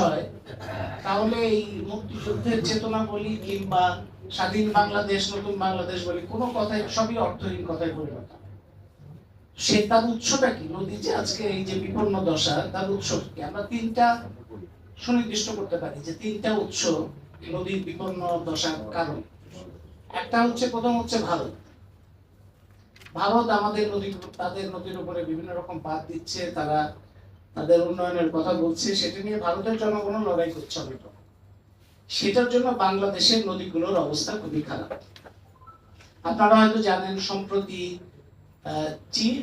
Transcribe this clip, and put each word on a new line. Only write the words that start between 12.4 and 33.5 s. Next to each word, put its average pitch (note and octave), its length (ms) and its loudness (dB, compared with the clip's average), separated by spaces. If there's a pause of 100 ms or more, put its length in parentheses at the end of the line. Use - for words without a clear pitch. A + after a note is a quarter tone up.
তার F#3+ 200 -2
উৎস G3+ 160 -4 (220)
কি? - 60 -14 (100)
আমরা G#3 140 -6 (100)
তিনটা A#3 340 2 (1000)
সুনির্দিষ্ট A#3 420 0 (120)
করতে F#3+ 240 -2
পারি D3 240 -8
যে E3 60 -8 (100)
তিনটা G#3+ 280 -2 (120)
উৎস - 200 -4 (720)
নদীর F#3+ 340 -4
বিপন্ন F#3 320 -6 (280)
দশার D#3+ 280 -2 (200)
কারণ। D#3 220 -2 (1000)
একটা A#3+ 240 -2
হচ্ছে, A#3+ 200 2 (100)
প্রথম A#3 260 2
হচ্ছে A#3 160 -2 (120)
ভারত। D#3 240 -2 (1700)
ভারত A3 280 4 (120)
আমাদের G#3 260 2 (100)
নদী, G3 140 -2 (320)
তাদের G3 340 -4
নদীর F#3 280 -8
উপরে E3+ 180 -4 (100)
বিভিন্ন E3+ 280 -4
রকম F3+ 180 -8 (100)
বাঁধ D#3 240 -4
দিচ্ছে, D#3+ 300 -8 (160)
তারা D3+ 220 2 (800)
তাদের E3 220 6 (100)
উন্নয়নের F3 480 0
কথা E3 160 2 (100)
বলছে, E3 260 0 (120)
সেটা - 260 -2
নিয়ে G#3+ 200 0
ভারতের A3 360 0
জনগণও G#3 460 0
লড়াই E3 280 2
করছে C#3+ 280 -8
অনেক C3 220 -10
রকম। - 180 -20 (920)
সেটার A#3+ 340 4
জন্য B3 160 6 (160)
বাংলাদেশের G3 560 4 (100)